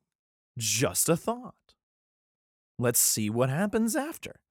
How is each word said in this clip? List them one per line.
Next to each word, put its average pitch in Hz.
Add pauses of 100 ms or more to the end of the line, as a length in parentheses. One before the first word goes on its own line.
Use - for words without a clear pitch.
(560)
Just 110
a 165
thought. 240 (1300)
Let's 120
see 107
what 120
happens 208
after. - (100)